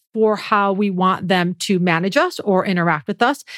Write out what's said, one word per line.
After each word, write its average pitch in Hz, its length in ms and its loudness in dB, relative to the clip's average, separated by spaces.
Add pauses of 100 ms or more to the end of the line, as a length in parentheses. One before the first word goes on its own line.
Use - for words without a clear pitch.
(140)
for 214 220 2
how 202 360 0
we 202 180 0
want 185 380 0
them 180 260 0
to - 240 -2
manage 175 380 0
us 349 240 0
or 190 240 0
interact 170 440 -2
with 202 120 -4
us. 254 240 0 (140)